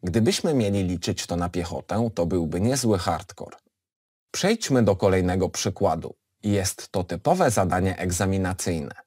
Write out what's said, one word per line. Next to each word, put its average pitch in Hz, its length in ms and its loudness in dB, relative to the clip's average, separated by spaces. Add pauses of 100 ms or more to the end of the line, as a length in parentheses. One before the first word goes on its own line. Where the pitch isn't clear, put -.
Gdybyśmy 113 500 2
mieli 101 300 2
liczyć 90 440 -4
to 87 80 -4
na 87 140 -2
piechotę, 90 640 -4
to 85 100 0
byłby 85 360 0
niezły 117 360 2
hardcore. - 600 -6 (760)
Przejdźmy 175 520 2
do 98 120 6
kolejnego 92 540 2
przykładu. 87 680 -2 (280)
Jest 101 480 -2
to 92 120 -2
typowe 147 480 0
zadanie 92 460 0
egzaminacyjne. 92 1000 -2 (100)